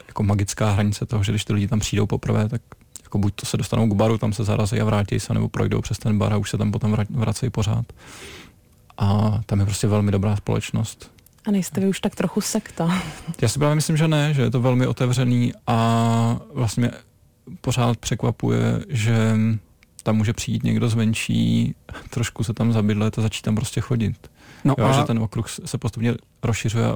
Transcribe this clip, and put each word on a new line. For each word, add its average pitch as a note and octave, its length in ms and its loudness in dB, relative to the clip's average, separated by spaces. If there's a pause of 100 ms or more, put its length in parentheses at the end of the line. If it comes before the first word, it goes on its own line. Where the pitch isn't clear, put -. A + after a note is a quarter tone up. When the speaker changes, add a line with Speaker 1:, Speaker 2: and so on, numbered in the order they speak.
Speaker 1:
jako - 140 -4
magická G#2 480 0
hranice G#2 360 0
toho, G#2 160 0
že G2 100 0
když G#2 120 -2
ty - 80 -2
lidi G2+ 160 2
tam G#2+ 120 0
přijdou G#2 260 0
poprvé, A2 420 0
tak A#2 140 -4 (400)
jako - 160 -4
buď G2+ 160 0
to - 120 -10
se - 100 -2
dostanou A2 300 0
k G#2 80 2
baru, A2 240 2
tam A2 140 0
se G#2+ 120 -4
zarazí G#2 360 0
a A2 40 0
vrátí G#2+ 360 0
se, - 140 -4
nebo A2 140 0
projdou G#2+ 320 0
přes - 180 -4
ten G#2+ 200 0
bar G#2 140 2
a G#2+ 40 2
už G2+ 140 -2
se G#2 80 -2
tam G#2+ 140 0
potom G#2+ 220 0
vra-, G#2+ 160 0
vracejí A2+ 400 -2
pořád. A2+ 340 0 (1120)
A G#2 480 2
tam G2+ 140 0
je G2 60 2
prostě G2+ 200 -2
velmi G#2 260 4
dobrá G2+ 240 2
společnost. A2 720 -4 (360)
Speaker 2:
A G#3+ 40 0
nejste G3 300 0
vy F#3+ 80 2
už F#3+ 120 -2
tak - 160 -2
trochu - 240 -2
sekta? F#3 640 -2 (400)
Speaker 1:
Já A#2+ 60 4
si B2 100 -2
právě D3 160 4
myslím, D#3 220 2
že D#3+ 120 4
ne, D3+ 260 2
že C3+ 80 2
je A#2 80 2
to B2 100 2
velmi B2 260 4
otevřený B2 680 2 (140)
a A#2 720 4 (160)
vlastně B2 260 -2
mě A#2+ 100 2 (680)
pořád A#2+ 360 0
překvapuje, A#2 920 0
že A2 480 2 (640)
tam A2 140 2
může G#2+ 160 2
přijít A2+ 320 -4
někdo A2+ 240 2
zvenčí, A#2 880 0 (360)
trošku - 340 -4
se A2 100 -4
tam A2+ 180 0
zabydlet G#2+ 460 0
a A2+ 40 0
začít G#2+ 200 -2
tam A2 120 0
prostě A#2+ 260 -2
chodit. A2 500 -4 (340)
Speaker 3:
No C3+ 140 2
Speaker 1:
Jo, A2+ 80 2
Speaker 3:
a - 60 4
Speaker 1:
že C#3 100 4
ten A#2 160 0
okruh A2 320 -4
s-, - 140 -12
se - 140 -6
postupně A2+ 360 -2 (280)
rozšiřuje A2+ 520 -2